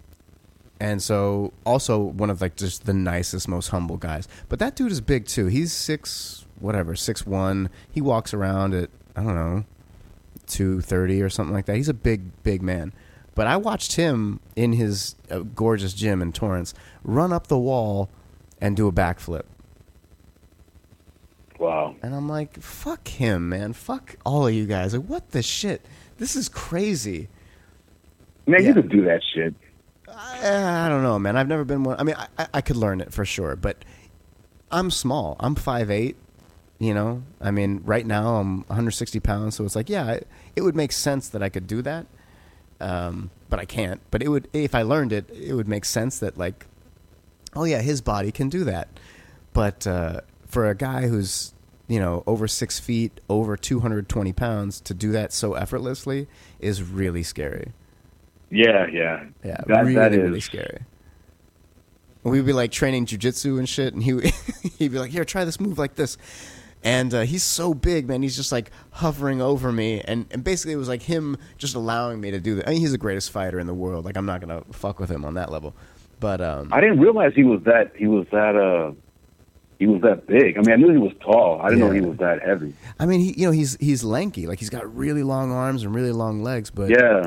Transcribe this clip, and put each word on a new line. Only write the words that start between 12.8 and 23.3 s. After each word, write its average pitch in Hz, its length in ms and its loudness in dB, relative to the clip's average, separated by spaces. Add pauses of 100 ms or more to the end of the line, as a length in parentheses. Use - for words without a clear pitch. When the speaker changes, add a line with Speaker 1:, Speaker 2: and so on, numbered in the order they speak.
Speaker 1:
But 107 100 2
I 139 120 2
watched 202 380 -2
him 120 440 0 (160)
in 117 180 2
his, 104 420 0 (140)
uh, 90 100 -4 (160)
gorgeous 104 380 0
gym 98 280 0
in 85 120 -2
Torrance 92 400 -4 (300)
run 151 280 0
up 170 160 -4
the 135 120 2
wall 110 500 0 (500)
and 101 160 0
do 104 120 4
a 95 40 2
backflip. 87 520 -2 (2250)
Speaker 2:
Wow. 82 420 -2
Speaker 1:
And 127 140 -6
I'm 143 120 -4
like, 151 320 -6
"Fuck - 480 -10
him, 92 420 -2